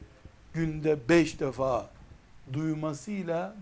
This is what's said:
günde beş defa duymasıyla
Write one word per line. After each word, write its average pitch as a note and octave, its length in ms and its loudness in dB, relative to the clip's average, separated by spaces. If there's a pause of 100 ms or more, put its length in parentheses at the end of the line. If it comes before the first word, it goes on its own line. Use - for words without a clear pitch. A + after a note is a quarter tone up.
(540)
günde D#3 560 0
beş E3 300 6
defa C3 500 0 (640)
duymasıyla E3 1080 -2